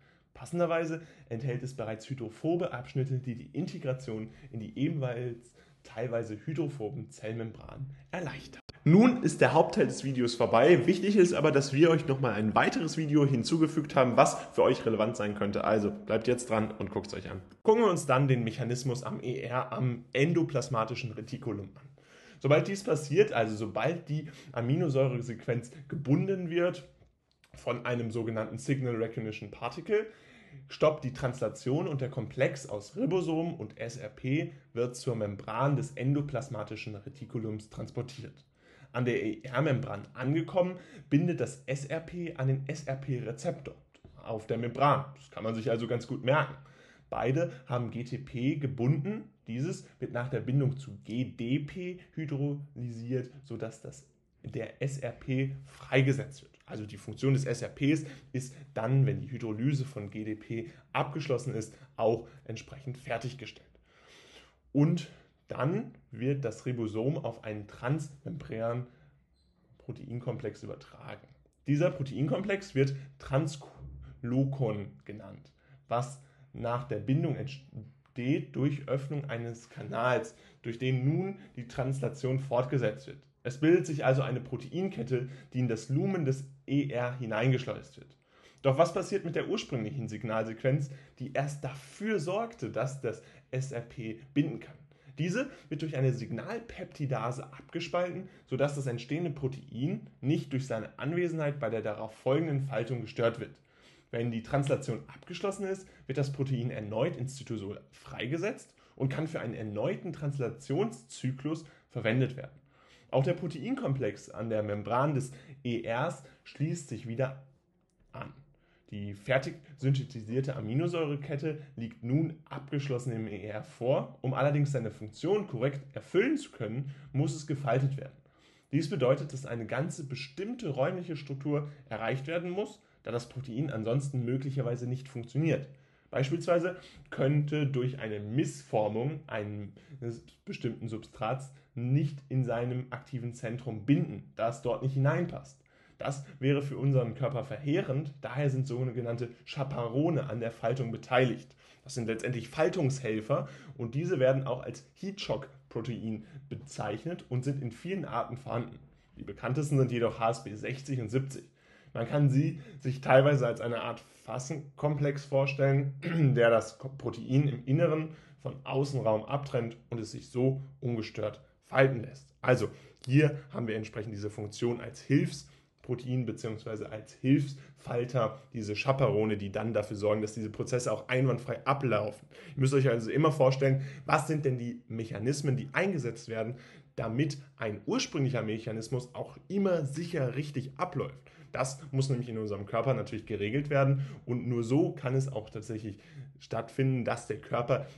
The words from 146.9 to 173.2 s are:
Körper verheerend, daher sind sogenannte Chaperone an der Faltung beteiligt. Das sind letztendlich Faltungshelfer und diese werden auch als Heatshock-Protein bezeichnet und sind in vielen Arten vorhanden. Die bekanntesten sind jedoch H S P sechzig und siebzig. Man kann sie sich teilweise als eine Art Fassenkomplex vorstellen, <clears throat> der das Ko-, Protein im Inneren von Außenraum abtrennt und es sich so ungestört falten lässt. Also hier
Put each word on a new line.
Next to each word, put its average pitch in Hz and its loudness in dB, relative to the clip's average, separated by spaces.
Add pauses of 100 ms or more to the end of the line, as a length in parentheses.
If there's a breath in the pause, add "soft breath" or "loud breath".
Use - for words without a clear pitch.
Körper 120 -2
verheerend, 143 -2
daher 131 0
sind 131 0
sogenannte 120 -2 (180 loud breath)
Chaperone 135 0
an 113 -4
der 117 -2
Faltung 117 -2
beteiligt. 123 2 (300 loud breath)
Das - -14
sind 113 -2
letztendlich 113 -2
Faltungshelfer 143 2 (300 loud breath)
und 117 -4
diese 170 0
werden 135 6
auch 123 -2
als - -10 (100)
Heatshock-Protein 110 -6 (240 loud breath)
bezeichnet 110 -6
und 127 -2
sind 139 -2
in 120 -4
vielen 175 -6
Arten 117 -4
vorhanden. 113 -6 (380 soft breath)
Die - -12
bekanntesten 135 0
sind 120 4
jedoch 117 2
H 113 4
S 127 -4
P 104 -8
sechzig 127 -4
und 110 -4
siebzig. 135 -2 (500 loud breath)
Man 117 -2
kann 147 6
sie 151 4 (200 loud breath)
sich 131 -4
teilweise 135 8
als 113 0
eine 117 -2
Art 113 -6 (240)
Fassenkomplex 143 -2
vorstellen, 139 4
<clears throat> 165 6
der 117 8
das 113 4
Ko-, 135 -10
Protein 120 2
im 117 -4
Inneren 156 4 (320 loud breath)
von - -8
Außenraum 127 2
abtrennt 120 -2 (120)
und 117 -4
es 107 -8
sich 117 -14
so 135 2 (180)
ungestört 110 -4 (240 soft breath)
falten 135 4
lässt. - -16
Also 123 4 (360 loud breath)
hier 147 6 (120)